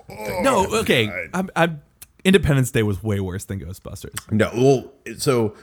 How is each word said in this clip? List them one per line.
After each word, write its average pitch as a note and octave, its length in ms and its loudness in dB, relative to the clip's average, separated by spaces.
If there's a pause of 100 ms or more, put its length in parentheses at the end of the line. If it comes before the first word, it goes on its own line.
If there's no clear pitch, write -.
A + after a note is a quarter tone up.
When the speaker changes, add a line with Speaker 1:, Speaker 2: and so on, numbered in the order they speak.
Speaker 1:
thing. - 340 -8
Speaker 2:
No, A3+ 280 2
Speaker 3:
Oh, G#3+ 100 -2
Speaker 2:
okay. C#3+ 280 2
Speaker 3:
God. F2+ 260 -8
Speaker 2:
I'm, F#3 200 -4
I'm, E3 280 0 (440)
Independence C#3+ 460 4
Day A#2 120 0
was G2+ 180 -2
way G#2 200 -2
worse F#2 240 -6
than G2 160 -8
Ghostbusters. - 680 -14
Speaker 1:
No, G#2+ 240 2
well, A#2+ 640 2
so A#2+ 460 0